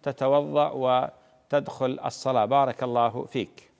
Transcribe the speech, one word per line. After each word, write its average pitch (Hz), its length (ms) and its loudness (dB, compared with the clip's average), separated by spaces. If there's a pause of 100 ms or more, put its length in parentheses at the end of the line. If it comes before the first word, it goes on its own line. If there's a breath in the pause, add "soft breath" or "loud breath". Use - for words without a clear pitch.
تتوضأ 147 640 0
وتدخل 131 1400 -2
الصلاة. 127 400 0
بارك 131 380 0
الله 120 420 0
فيك. - 440 -8 (100)